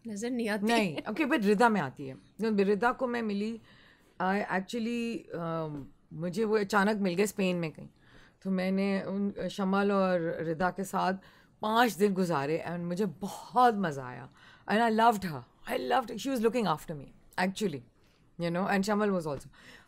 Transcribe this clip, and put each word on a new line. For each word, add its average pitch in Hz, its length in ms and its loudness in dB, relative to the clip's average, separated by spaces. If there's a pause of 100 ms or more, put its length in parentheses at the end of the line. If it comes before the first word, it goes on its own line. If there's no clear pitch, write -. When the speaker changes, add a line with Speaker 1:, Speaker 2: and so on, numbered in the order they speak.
Speaker 1:
नज़र 220 220 -6
नहीं 240 180 -2
आती। 202 180 0
Speaker 2:
नहीं, 214 300 2
okay, 220 280 -2
but 247 200 2
रिदा 208 240 6
में 208 120 4
आती 139 260 -6
है। 131 100 -12 (240)
जब 214 200 0
रिदा 208 320 2
को 247 140 -4
मैं 240 160 -4
मिली, 214 380 -4 (600)
I 196 220 0
actually, 233 720 -4 (180)
um, 160 480 -6 (280)
मुझे 170 320 -2
वो 214 140 2
अचानक 208 380 2
मिल 190 180 0
गए 202 120 2
स्पेन 185 300 0
में 170 140 -4
कहीं। 143 180 -18 (540)
तो 190 80 -6
मैंने 190 520 0
उन, 196 460 -4
शमल 196 440 2
और 185 480 2
रिदा 165 300 0
के 190 140 -6
साथ 185 300 0 (480)
पाँच 226 300 4
दिन 190 220 2
गुजारे 165 540 0
and 170 100 -6
मुझे 175 280 -2
बहुत 226 680 0
मज़ा 151 320 -4
आया। 127 240 -14 (400)
And 226 220 4
I 214 60 2
loved 226 260 6
her। 147 180 -6 (280)
I 262 100 -2
loved 247 300 0
her। 233 60 -10
She 269 180 -2
was 226 120 2
looking 226 200 2 (100)
after 156 240 -12
me, - 60 -16 (400)
actually, 190 340 -4 (600)
you 170 160 -2
know, 190 140 0
and 196 120 2
शमल 208 260 0
was 180 180 -2
also। 139 200 -8 (420)